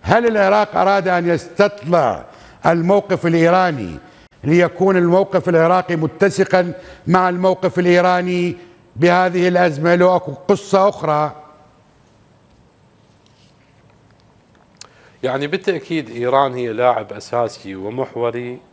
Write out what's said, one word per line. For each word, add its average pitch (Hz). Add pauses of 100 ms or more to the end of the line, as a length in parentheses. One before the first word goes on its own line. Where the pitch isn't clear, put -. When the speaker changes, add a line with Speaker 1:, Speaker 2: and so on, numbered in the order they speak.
Speaker 1:
هل 233
العراق 208
أراد 190
أن 175
يستطلع 170 (420)
الموقف 175
الإيراني 165 (480)
ليكون 175
الموقف 180
العراقي 175
متسقاً 180 (340)
مع 185
الموقف 180
الإيراني 180 (400)
بهذه 180
الأزمة؟ 175
لو 180
أكو 151
قصة -
أخرى. 151 (4000)
Speaker 2:
يعني، 135
بالتأكيد 160
إيران 123
هي 123
لاعب 113
أساسي 104
ومحوري 120 (140)